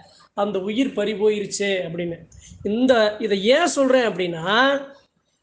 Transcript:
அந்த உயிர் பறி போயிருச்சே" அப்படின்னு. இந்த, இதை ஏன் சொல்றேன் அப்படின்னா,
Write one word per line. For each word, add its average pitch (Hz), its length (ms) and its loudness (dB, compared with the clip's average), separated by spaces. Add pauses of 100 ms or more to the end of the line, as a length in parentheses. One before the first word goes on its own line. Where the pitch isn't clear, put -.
(340)
அந்த 202 260 -2
உயிர் 214 340 -2
பறி 214 200 -2
போயிருச்சே" 202 580 -2 (100)
அப்படின்னு. 170 360 -8 (460)
இந்த, 220 560 2
இதை 202 260 -2
ஏன் 294 220 4
சொல்றேன் 262 400 2
அப்படின்னா, 190 720 0 (600)